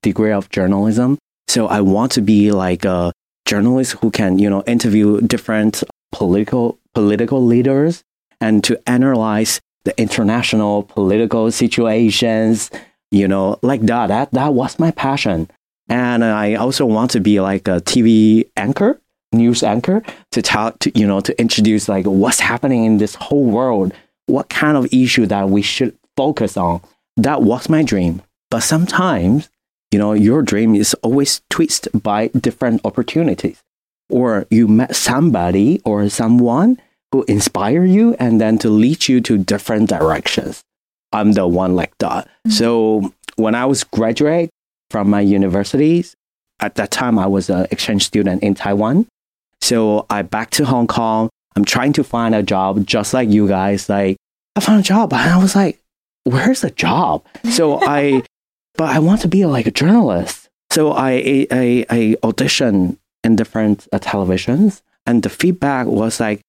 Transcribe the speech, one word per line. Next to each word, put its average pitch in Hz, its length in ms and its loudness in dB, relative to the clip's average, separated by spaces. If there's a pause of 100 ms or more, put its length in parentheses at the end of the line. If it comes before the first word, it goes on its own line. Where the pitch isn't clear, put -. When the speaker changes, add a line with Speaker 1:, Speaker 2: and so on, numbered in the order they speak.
Speaker 1:
degree 107 300 0
of 98 180 -4
journalism. 107 680 0 (300)
So 113 180 0
I 104 140 -2
want 101 320 2
to 123 100 0
be, 104 300 4
like, 92 320 -2
a 87 280 -2 (340)
journalist 123 540 0
who 113 100 0
can, 95 280 0
you 101 100 2
know, 98 180 0
interview 107 540 2
different 110 640 -2 (300)
political, 107 640 -2 (160)
political 113 500 0
leaders 135 580 2 (380)
and 110 240 2
to 120 240 -2
analyze 113 720 0 (240)
the - 160 -4
international 107 840 0
political 110 680 0
situations, 113 1200 0 (400)
you 98 180 2
know, 98 340 0
like 123 200 -2
that. 117 260 0
That, 113 240 -2
that 139 220 0
was 123 240 -2
my 165 140 2
passion. 107 580 -4 (380)
And 120 360 0
I 107 300 0
also 127 320 -2
want 113 260 0
to 117 80 0
be, 101 200 2
like, 95 280 -2
a 90 120 0
T - 200 -2
V 110 460 4 (100)
anchor, 143 420 -2 (340)
news 117 300 2
anchor, 151 400 0 (300)
to 117 80 0
tell, 110 400 -2
to, - 180 -2
you 104 80 2
know, 98 140 0
to - 180 -4
introduce, 110 500 0
like, 95 180 -2
what's 98 340 2
happening 123 440 0
in 110 140 2
this 104 180 -2
whole 143 280 0
world, 110 480 0 (340)
what 139 220 -2
kind 151 300 0
of 123 140 0
issue 127 340 2
that 98 240 -2
we 101 100 2
should - 340 -4 (220)
focus 135 400 -2
on. 87 240 -2 (380)
That 139 240 2
was 120 260 0
my 160 140 2
dream. 92 400 -2 (280)
But 113 100 -2
sometimes, 156 920 0 (400)
you 101 80 2
know, 104 140 0
your 107 300 4
dream 110 320 2
is 104 280 0
always 139 480 0
twisted - 520 -2
by 117 260 -2
different 120 560 -2
opportunities. - 760 -4 (480)
Or 120 420 0
you 113 180 4
met 110 280 2
somebody 117 880 0
or 104 240 0
someone 123 720 2 (320)
who 135 160 0
inspire 104 560 0
you 214 340 4
and 113 220 2
then 110 180 2
to 117 120 -2
lead 117 380 2
you 127 140 4
to 113 160 0
different 104 520 -2
directions. - 720 -4 (500)
I'm 107 200 2
the 98 140 2
one 90 300 0
like 85 220 -4
that. - 280 -4
Speaker 2:
Mm-hmm. - 240 -6
Speaker 1:
So 113 640 0 (240)
when 110 180 0
I 123 120 -2
was 139 180 -2
graduate 147 640 -2 (400)
from 101 200 0
my 104 100 2
universities, 101 920 0 (460)
at 104 160 -6
that 101 140 -4
time 117 280 -2
I 95 80 0
was 98 240 0
an 92 200 0
exchange 104 340 -4
student 98 380 -2
in 101 120 0
Taiwan. 107 520 0 (540)
So 110 500 0
I 101 120 -2
back 110 280 -6
to 147 140 -2
Hong 123 220 0
Kong. 113 440 -2 (260)
I'm 101 80 2
trying 131 300 -2
to 143 100 0
find 117 300 -2
a 107 80 2
job 98 440 -2
just 107 280 -4
like 120 160 0
you 104 180 4
guys. 98 400 -2
Like, 98 280 0 (400)
I 208 40 -2
found 208 200 2
a - 20 -2
job 196 300 0
and 131 180 0
I 180 80 4
was 190 160 2
like, 196 260 0 (440)
"Where's 135 380 0
the - 80 -2
job?" 139 540 -2 (260)
So 160 300 0
I, 143 440 0 (260)
Speaker 2:
<laughs> - 260 -20
Speaker 1:
but 160 140 -2
I 156 80 0
want 175 240 2
to 175 60 -2
be, 190 180 2
like, 127 200 0
a - 40 0
journalist. 143 800 0 (220)
So 151 220 0
I, 131 200 0
I, 135 380 0
I, 123 400 0
I 113 320 2
auditioned 101 760 0 (260)
in 113 140 2
different, 107 560 -2
uh, 104 80 -2
televisions, 104 800 -2 (240)
and 120 160 2
the 101 80 -4
feedback 143 560 -2
was 113 340 -2
like 104 280 -2